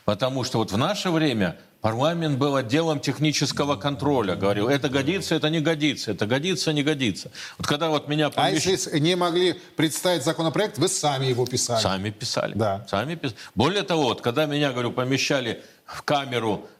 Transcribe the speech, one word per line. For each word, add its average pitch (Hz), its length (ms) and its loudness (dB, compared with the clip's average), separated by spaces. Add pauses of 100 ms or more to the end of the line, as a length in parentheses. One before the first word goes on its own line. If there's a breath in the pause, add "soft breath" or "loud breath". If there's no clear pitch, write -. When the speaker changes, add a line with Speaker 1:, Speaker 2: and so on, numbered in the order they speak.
Speaker 1:
Потому 127 400 0
что - 140 -2
вот 107 140 0
в 98 40 0
наше 185 340 0
время 123 480 2 (240 loud breath)
парламент 143 560 0
был 143 160 2
отделом 143 460 0
технического 143 760 0
контроля. 131 600 0
Говорил, 101 320 2
это 139 200 2
годится, 143 460 0
это 151 160 0
не 165 100 0
годится, 143 520 0
это 101 140 -2
годится, 156 460 0
не 143 120 0
годится. 135 480 -2 (260 loud breath)
Вот - 80 -6
когда 151 220 0
вот 147 180 0
меня 151 220 2
Speaker 2:
А - 20 -2
Speaker 1:
помещ- 165 240 2
Speaker 2:
если 175 220 2
с-, - 240 -2
не 175 160 4
могли 175 380 2 (200 loud breath)
представить 160 480 2
законопроект, 165 560 0
вы 165 80 4
сами 139 400 0
его 123 180 2
писали? 117 380 0
Speaker 1:
Сами 95 280 0
писали. 113 440 -4
Speaker 2:
Да. 101 340 -2
Speaker 1:
Сами 127 280 -2
пис-, 135 180 -6 (220 loud breath)
более 175 260 2
того, 156 220 2
вот 113 160 0
когда 139 260 0
меня, 143 240 0
говорю, 120 220 -2
помещали 127 680 0 (240 loud breath)
в - 180 -14
камеру, 123 640 0 (120 loud breath)